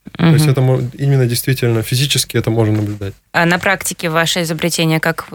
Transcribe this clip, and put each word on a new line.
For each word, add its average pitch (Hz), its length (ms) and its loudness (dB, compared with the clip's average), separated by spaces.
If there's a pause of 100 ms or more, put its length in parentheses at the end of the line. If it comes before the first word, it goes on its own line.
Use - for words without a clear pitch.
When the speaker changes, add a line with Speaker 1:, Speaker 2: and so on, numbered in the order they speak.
(180)
Speaker 1:
То 165 100 2
есть 151 180 6
Speaker 2:
Мгм. 143 60 4
Speaker 1:
это 131 100 2
мо-, 131 200 2 (120)
именно 139 320 2
действительно 120 560 0
физически 127 560 -2
это 113 140 0
можно 110 240 2
наблюдать. 104 400 -4 (160)
Speaker 2:
А 170 160 2
на 175 100 2
практике 180 520 -4
ваше 165 340 0
изобретение 160 560 0
как, - 360 -2